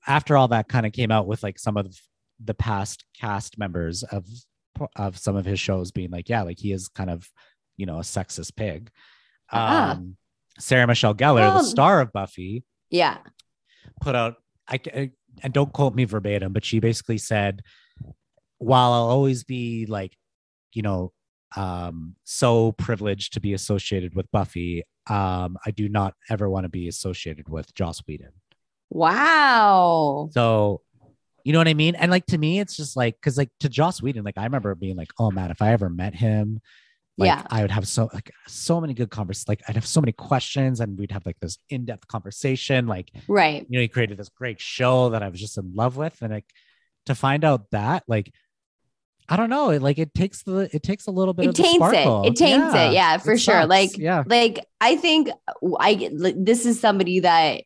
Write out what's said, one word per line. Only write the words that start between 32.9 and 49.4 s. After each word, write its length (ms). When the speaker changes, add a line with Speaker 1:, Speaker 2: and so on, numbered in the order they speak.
Speaker 1:
like, 240
'cause, 160
like, 120
to 100
Joss 320
Whedon, 220
like, 140
I 60
remember 320
being 220
like, 220
"Oh, 120
man, 200
if 100
I 120
ever 160
met 260
him, 440
like, 100
Speaker 2:
Yeah. 220
Speaker 1:
I 120
would 100
have 160
so, 260
like, 180
so 340
many 120
good 180
convers-, 360
like, 200
I'd 80
have 100
so 160
many 100
questions 720
and 160
we'd 140
have, 140
like, 140
this 180
in-depth 380
conversation." 800
Like, 240
Speaker 2:
Right. 420
Speaker 1:
you 80
know, 40
he 60
created 300
this 120
great 300
show 500
that 140
I 60
was 100
just 180
in 180
love 220
with. 240
And, 120
like, 160
to 100
find 300
out 260
that, 360
like, 260
I 80
don't 120